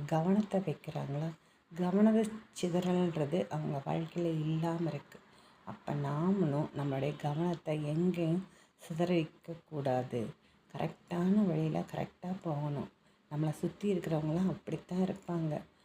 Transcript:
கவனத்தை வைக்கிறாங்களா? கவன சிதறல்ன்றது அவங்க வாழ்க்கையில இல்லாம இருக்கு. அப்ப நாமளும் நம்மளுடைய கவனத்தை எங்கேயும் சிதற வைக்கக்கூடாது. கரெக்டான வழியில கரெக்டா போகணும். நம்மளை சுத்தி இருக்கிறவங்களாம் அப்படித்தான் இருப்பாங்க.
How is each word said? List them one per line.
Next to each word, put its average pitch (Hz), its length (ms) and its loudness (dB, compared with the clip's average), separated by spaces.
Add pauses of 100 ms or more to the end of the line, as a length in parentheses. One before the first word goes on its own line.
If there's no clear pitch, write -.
கவனத்தை 190 540 2
வைக்கிறாங்களா? 147 680 -4 (440)
கவன 202 500 4 (360)
சிதறல்ன்றது 180 880 2
அவங்க 151 380 -4
வாழ்க்கையில 165 380 -2
இல்லாம 160 640 0
இருக்கு. - 300 -8 (460)
அப்ப - 280 -8
நாமளும் 147 760 2 (100)
நம்மளுடைய 143 380 0
கவனத்தை 156 680 -2
எங்கேயும் 170 600 2 (320)
சிதற 175 360 0
வைக்கக்கூடாது. 135 1120 -2 (480)
கரெக்டான 180 720 0
வழியில 156 340 2
கரெக்டா - 520 -6 (100)
போகணும். 147 540 -4 (340)
நம்மளை 151 200 0
சுத்தி 180 420 -2
இருக்கிறவங்களாம் 160 560 0
அப்படித்தான் 160 500 -6
இருப்பாங்க. 175 640 -2 (240)